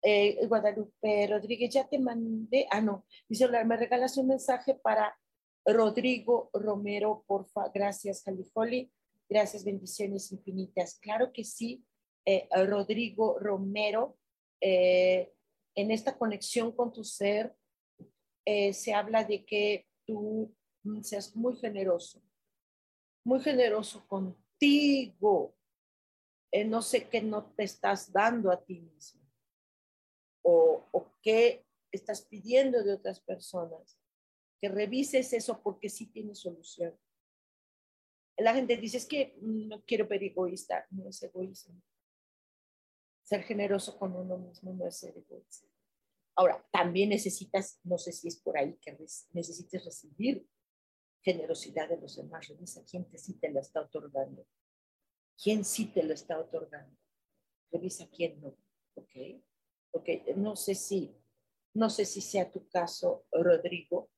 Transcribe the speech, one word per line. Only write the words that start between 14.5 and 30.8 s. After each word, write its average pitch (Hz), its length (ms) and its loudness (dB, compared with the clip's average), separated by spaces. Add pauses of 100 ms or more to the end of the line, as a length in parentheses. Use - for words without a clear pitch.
eh, 180 720 6 (480)
en 208 120 0
esta 220 260 -2
conexión 226 560 -2
con 240 180 -2
tu 220 140 -12
ser, 208 500 -2 (880)
eh, 202 300 2
se 208 200 -4
habla 214 300 2
de 214 220 -2
que 208 420 0 (180)
tú, 214 480 -4 (300)
mm, 214 200 -8
seas 202 340 -8
muy 240 180 0
generoso, 190 680 -2 (1000)
muy 254 160 4
generoso 226 680 2
contigo. 220 1500 2 (960)
Eh, 208 140 0
no 220 160 0
sé - 260 0
qué 226 140 0
no 214 320 -4
te 214 100 -2
estás 196 480 -4
dando 214 400 4
a 180 100 2
ti 175 200 -14
mismo - 400 -20 (1200)
o, 165 500 6